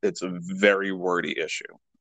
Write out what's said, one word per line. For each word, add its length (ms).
It's 200
a 180
very 500
wordy 480
issue. 340